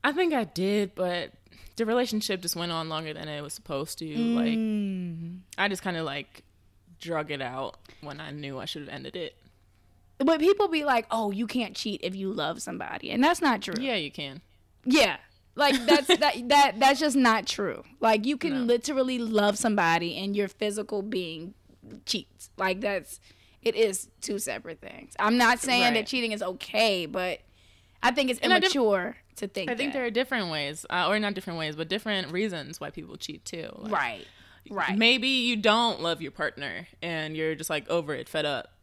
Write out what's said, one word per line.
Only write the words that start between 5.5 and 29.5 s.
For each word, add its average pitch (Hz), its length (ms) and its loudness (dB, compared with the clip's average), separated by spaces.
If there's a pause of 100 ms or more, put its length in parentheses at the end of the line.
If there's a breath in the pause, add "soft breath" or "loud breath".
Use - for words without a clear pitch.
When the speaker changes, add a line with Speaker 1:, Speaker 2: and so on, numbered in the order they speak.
Speaker 1:
I 196 100 0
just 190 140 -4
kinda, 170 220 -4
like, 143 380 -10 (580)
drug 156 300 -4
it 143 120 -6
out 131 360 -8 (240)
when 147 180 -12
I 151 100 -12
knew 139 280 -10
I - 80 -10
should 151 160 -8
have 139 120 -12
ended 135 220 -12
it. 165 200 -8 (800)
Speaker 2:
But 302 220 4
people 392 280 6
be 320 160 0
like, 247 260 4
"Oh, 220 220 0
you 214 140 -2
can't 220 280 -2
cheat - 300 -6
if 185 100 -4
you 190 180 -4
love 160 300 -2
somebody," - 480 -8
and 247 140 4
that's 339 160 4
not 240 220 2
true. 180 180 -6
Speaker 1:
Yeah, 262 160 -2
you 151 140 -4
can. 139 320 -10 (420)
Speaker 2:
Yeah. 254 320 4 (440)
Like, 269 260 4
that's, 285 200 6
Speaker 1:
<laughs> 359 120 6
Speaker 2:
that, 247 300 0
that, 277 320 6
that's 269 180 6
just 294 180 2
not 226 300 6
true. - 380 -4 (160)
Like, 220 260 4
you 285 100 0
can 311 160 -4
Speaker 1:
No. 262 120 0
Speaker 2:
literally 254 540 2
love 214 400 4
somebody 170 600 2
and 196 160 -4
your 202 140 0
physical 208 540 -4
being 180 520 -6 (520)
cheats. - 500 -8
Like, 190 240 0
that's, 196 400 -4 (420 soft breath)
it 226 140 0
is 208 320 2 (120)
two 202 180 -6
separate 165 420 -8
things. - 400 -18
I'm 214 160 4
not 240 240 4
saying 247 240 2
Speaker 1:
Right. 240 100 4
Speaker 2:
that 220 120 0
cheating 233 260 -2
is 214 100 -6
okay, 190 640 0
but 180 340 -4 (640 soft breath)
I 247 80 4
think 254 200 2
it's 240 100 -2
Speaker 1:
And - 120 4
I 370 60 6
def- 370 160 2
Speaker 2:
immature 214 420 2 (200)
to 208 100 -6
think 190 240 -6